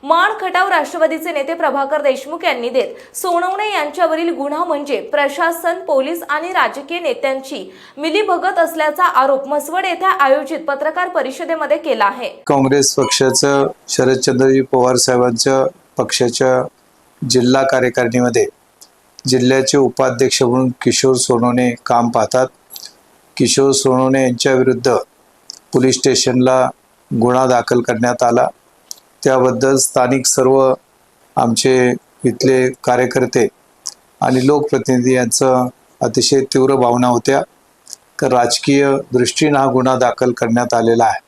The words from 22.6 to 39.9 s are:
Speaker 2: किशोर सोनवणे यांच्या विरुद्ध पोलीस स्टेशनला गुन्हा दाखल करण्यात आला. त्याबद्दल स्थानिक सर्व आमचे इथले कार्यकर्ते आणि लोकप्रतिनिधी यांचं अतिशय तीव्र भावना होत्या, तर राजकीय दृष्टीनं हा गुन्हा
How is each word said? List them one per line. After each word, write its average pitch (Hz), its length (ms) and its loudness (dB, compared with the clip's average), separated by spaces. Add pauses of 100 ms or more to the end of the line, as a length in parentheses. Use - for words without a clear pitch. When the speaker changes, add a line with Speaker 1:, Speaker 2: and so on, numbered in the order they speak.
Speaker 2:
किशोर 135 360 2
सोनवणे 131 500 2
यांच्या 131 320 0
विरुद्ध 123 400 2 (800)
पोलीस 127 240 2
स्टेशनला 127 760 2 (500)
गुन्हा 123 260 2
दाखल 123 340 2
करण्यात 120 420 -2
आला. 120 260 2 (760)
त्याबद्दल 131 520 2
स्थानिक 131 500 0
सर्व 131 480 2 (640)
आमचे 123 560 2 (320)
इथले 127 460 2
कार्यकर्ते 123 800 0 (720)
आणि 127 260 0
लोकप्रतिनिधी 135 680 0
यांचं 127 520 0 (360)
अतिशय 131 380 0
तीव्र 135 340 0
भावना 123 320 2
होत्या, 123 360 0 (800)
तर 127 100 0
राजकीय 139 580 2 (220)
दृष्टीनं 135 460 0
हा 135 140 2
गुन्हा 127 240 2